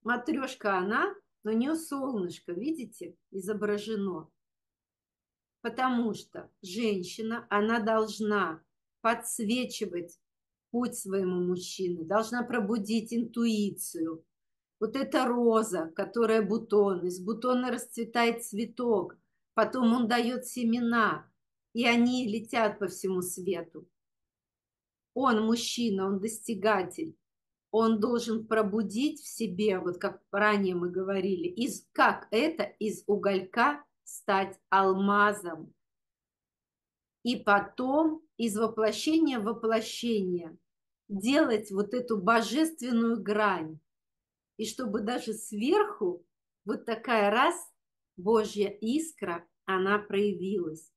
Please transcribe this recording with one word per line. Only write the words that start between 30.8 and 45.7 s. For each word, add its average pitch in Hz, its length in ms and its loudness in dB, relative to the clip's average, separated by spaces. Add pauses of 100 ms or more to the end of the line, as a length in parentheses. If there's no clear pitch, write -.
говорили, 185 600 -2
из, 233 420 -6
как - 400 2
это 302 320 0
из - 420 -6
уголька 202 800 0 (220)
стать 190 520 -2 (120)
алмазом. 190 1040 2 (1500)
И 240 120 0
потом 262 880 0 (120)
из 220 200 -2
воплощения 226 840 2
в 202 40 -4
воплощение 220 1120 -2 (520)
делать 220 600 2
вот 196 240 -2
эту 247 240 -2
божественную 233 1040 2
грань. 190 580 0 (800)
И 220 80 -4
чтобы 220 360 -4
даже 226 320 -4
сверху 220 920 0 (400)